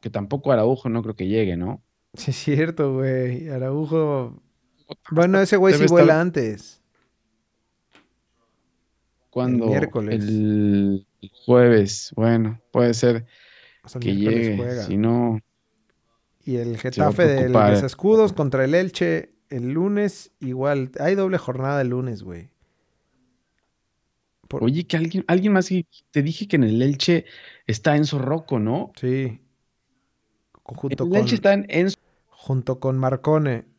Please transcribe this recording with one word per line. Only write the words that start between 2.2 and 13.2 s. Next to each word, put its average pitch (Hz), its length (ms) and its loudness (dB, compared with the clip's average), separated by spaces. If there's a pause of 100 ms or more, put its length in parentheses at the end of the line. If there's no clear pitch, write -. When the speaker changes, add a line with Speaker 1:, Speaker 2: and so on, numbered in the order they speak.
Speaker 2:
es - 60 -6
cierto, 151 580 -2
güey. 131 540 -4
Araujo. 143 920 -4 (460)
Speaker 1:
Puta, - 140 -20 (100)
Speaker 2:
Bueno, 180 300 4
ese 196 160 2
güey 190 180 6
sí 147 60 4
Speaker 1:
debe 156 100 6
Speaker 2:
vuela 170 220 8
Speaker 1:
estar 160 80 4
Speaker 2:
antes. 127 600 -6 (2500)
Speaker 1:
¿Cuándo? 123 360 -2
Speaker 2:
El 113 60 2
miércoles. 113 520 -2
Speaker 1:
El 104 840 2 (400)
jueves. 120 680 4
Bueno, 113 440 0 (120)
puede 120 220 2
ser 117 320 0 (580)